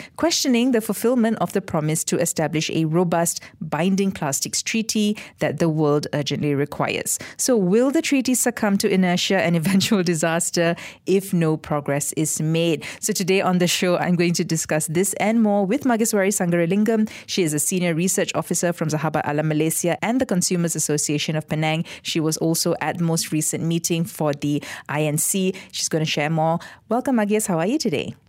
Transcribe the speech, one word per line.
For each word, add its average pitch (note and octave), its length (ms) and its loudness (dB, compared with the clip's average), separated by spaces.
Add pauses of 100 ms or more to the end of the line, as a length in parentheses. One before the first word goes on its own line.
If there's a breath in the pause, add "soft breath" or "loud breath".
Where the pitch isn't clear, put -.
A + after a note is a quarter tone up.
(180 loud breath)
questioning C4+ 560 2
the A3 60 4
fulfillment A3+ 600 0
of - 140 -4
the G3 80 0
promise D#3 420 -2
to D#3 160 -2
establish D#3+ 500 -2
a D#3+ 160 0
robust, E3+ 560 0 (180 loud breath)
binding F#3+ 520 0
plastics - 500 -4
treaty G#3+ 560 -2 (220 loud breath)
that C#3+ 180 0
the E3+ 100 2
world D3+ 460 2
urgently D3 400 -2
requires. C3+ 640 -2 (200 loud breath)
So B3+ 200 2
will G#3+ 320 4
the D#4+ 140 2
treaty B3+ 320 2
succumb A3 420 2
to G#3+ 100 2
inertia F#3 540 2
and E3+ 140 2
<laughs> - 0 -
eventual F#3+ 480 2
disaster E3+ 720 2 (320 loud breath)
if F#3+ 260 2
no D#3+ 240 2
progress C#3+ 560 -2
is - 260 -2
made? E3 460 0 (140 loud breath)
So - 120 -4
today F#3+ 300 0
on F3+ 160 2
the F3 100 2
show, F3 300 2
I'm E3 180 0
going E3+ 180 2
to E3+ 120 -2
discuss D#3 400 -2
this F3+ 280 0
and A3+ 280 2
more G3+ 240 2
with B3+ 160 0
Mageswari A3 480 2
Sangaralingam. F3 460 0 (500 loud breath)
She - 180 0
is D3+ 100 0
a D3 60 0
senior F3+ 340 0
research F3 420 0
officer E3+ 380 -2
from D#3+ 160 -2
Sahabat D3+ 340 0
Alam D3+ 240 0
Malaysia D#3+ 560 0
and A#3 160 0
the C4 60 0
Consumers F3 500 0
Association D#3 600 -2
of D#3 100 -6
Penang. D#3 380 0 (160 loud breath)
She - 180 -4
was D#3 160 0
also E3 460 0
at D#3+ 160 -4
the E3+ 80 -2
most E3 260 -2
recent D#3 320 -2
meeting E3+ 400 0
for D3+ 300 -2
the C#3+ 280 -4 (280 loud breath)
I D3+ 140 0
N D3+ 140 0
C. F#3+ 380 -2 (160 loud breath)
She's - 160 -6
gonna D#3 160 -2
share D3+ 260 -2
more. D#3+ 300 0 (300 loud breath)
Welcome, B3+ 260 0
Mages. G#3+ 320 0
How E3 120 0
are F3 80 0
you C4+ 100 0
today? C3+ 360 -2 (160)